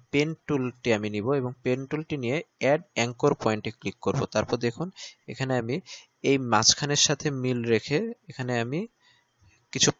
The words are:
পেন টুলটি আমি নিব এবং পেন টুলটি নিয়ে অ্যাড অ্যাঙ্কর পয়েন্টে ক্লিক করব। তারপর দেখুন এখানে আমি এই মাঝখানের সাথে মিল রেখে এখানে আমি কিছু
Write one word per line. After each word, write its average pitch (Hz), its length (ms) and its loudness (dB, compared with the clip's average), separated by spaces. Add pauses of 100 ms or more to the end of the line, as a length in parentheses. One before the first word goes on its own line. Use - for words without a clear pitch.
(100)
পেন 147 180 2 (180)
টুলটি 127 500 -2
আমি 107 140 -2
নিব 104 160 -2 (140)
এবং 127 120 -6 (100)
পেন 127 240 0
টুলটি 156 380 -6
নিয়ে 135 180 -2 (200)
অ্যাড 143 180 4 (140)
অ্যাঙ্কর 123 380 2 (100)
পয়েন্টে 107 360 0
ক্লিক - 180 -8 (100)
করব। 101 140 0 (140)
তারপর 107 220 0 (100)
দেখুন 95 240 -4 (420)
এখানে 131 200 -4 (100)
আমি 120 140 -4 (540)
এই 139 80 6 (140)
মাঝখানের 139 540 4
সাথে 151 200 0 (160)
মিল 123 220 0 (100)
রেখে 143 240 0 (320)
এখানে 127 220 -4 (120)
আমি 135 160 -4 (920)
কিছু - 280 4